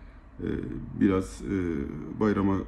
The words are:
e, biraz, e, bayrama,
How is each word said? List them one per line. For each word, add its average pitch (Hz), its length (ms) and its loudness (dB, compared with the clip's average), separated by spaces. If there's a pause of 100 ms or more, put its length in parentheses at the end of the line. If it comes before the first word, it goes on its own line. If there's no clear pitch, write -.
(400)
e, - 80 -6 (520)
biraz, 92 420 4
e, 80 800 -4
bayrama, 101 380 4 (100)